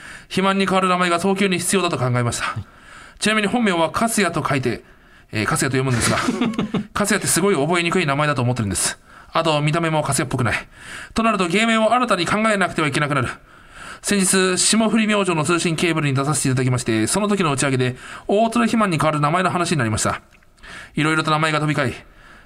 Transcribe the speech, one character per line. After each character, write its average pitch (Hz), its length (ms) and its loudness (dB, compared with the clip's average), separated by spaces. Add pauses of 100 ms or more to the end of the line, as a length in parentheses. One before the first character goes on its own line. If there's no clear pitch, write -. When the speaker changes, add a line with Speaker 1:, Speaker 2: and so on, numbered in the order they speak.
(240)
Speaker 1:
肥 - 180 -4
満 196 160 2
に 196 80 2
代 185 80 0
わ 190 80 2
る 185 80 2
名 180 80 2
前 180 140 0
が 170 80 2
早 196 160 0
急 196 100 2
に 180 140 0
必 180 160 -2
要 180 80 2
だ 170 80 -2
と 151 80 -4
考 127 60 0
え 127 40 0 (140)
ま 117 80 0
し - 80 -6
た。 - 60 -4
Speaker 2:
は - 140 -6
い。 98 40 -8 (560)
Speaker 1:
ち - 100 0
な 220 60 2
み 214 80 0
に 196 40 0
本 226 180 0
名 190 80 2
は 165 180 0
カ 233 180 -2
ス 226 140 -2
ヤ 170 80 0
と 156 120 -2
書 147 120 -2
い 131 80 -2
て、 113 200 -4 (480)
え 107 120 -2
ー、 - 20 -2
カ 156 120 0
ス - 60 -2
ヤ 139 60 0
と 127 80 0
読 131 60 2
む 131 80 -2
ん 123 40 0
で 113 60 0
す 110 100 0
が、 110 60 0 (360)
<laughs> - 400 -4
カ 202 140 -2
ス - 40 0
ヤ 202 60 2
っ - 40 -8
て - 60 -6
す 160 140 0
ご 202 100 4
い 202 40 2
覚 156 240 0
え 170 40 0
に 170 80 -2
く 185 80 2
い 170 60 0
名 139 100 0
前 151 120 0
だ 147 80 0
と 127 80 0
思 120 100 2
っ - 20 -4
て 120 60 -2
る 104 60 -2
ん - 20 -2
で - 60 -2
す。 - 240 -4 (320)
あ 165 120 0
と、 156 180 2
見 151 100 2
た 170 100 0
目 165 80 0
も 156 140 0
カ 135 100 -2
ス 143 60 0
ヤ 156 60 -2
っ - 20 -4
ぽ 127 100 -2
く 117 60 0
な 104 100 0
い。 - 140 -6 (480)
と 226 80 2
な 226 80 4
る 202 80 0
と、 180 80 0
芸 202 180 2
名 226 140 2
を 220 120 2
新 247 160 2
た 196 80 2
に 170 120 0
考 196 100 0 (140)
え 208 60 0
な 180 120 0
く - 60 -12
て 165 80 0
は 151 40 2
い 135 40 -2
け 143 80 -2
な 147 80 0
く 143 80 -2
な 131 60 2
る。 117 80 -2 (760)
先 202 160 2
日、 185 400 2
霜 214 320 2
降 226 60 2
り 214 100 2
明 208 100 2
星 185 160 0
の 156 100 0
通 165 160 2
信 165 160 0
ケ 175 160 0
ー 160 40 -2
ブ 156 60 0
ル 147 60 0
に 135 80 0
出 135 80 0
さ 143 120 0
せ - 80 -2
て 135 60 2
い - 20 2
た 127 60 0
だ 127 60 2
き 127 60 2
ま 127 80 2
し 120 60 -4
て、 110 240 0
そ 190 120 0
の 208 80 2
時 196 160 2
の 156 80 2
打 139 60 -2
ち 143 80 0
上 139 60 0
げ 131 60 2
で、 127 180 0 (320)
大 220 240 2
鶴 233 140 2
肥 226 120 0
満 208 140 2
に 156 80 0
代 151 80 2
わ 156 40 2
る 151 100 -2
名 147 100 2
前 180 100 2
の 185 80 0
話 175 220 -2
に 127 80 0
な 120 60 0
り 110 40 0
ま 107 80 0
し - 60 -2
た。 - 180 -2 (720)
い 151 80 -2
ろ 156 120 2
い - 20 0
ろ 156 80 0
と 156 80 -2
名 151 80 2
前 156 120 0
が 151 80 0
飛 151 80 0
び 147 60 0
交 139 220 -2
い、 - 20 -14 (480)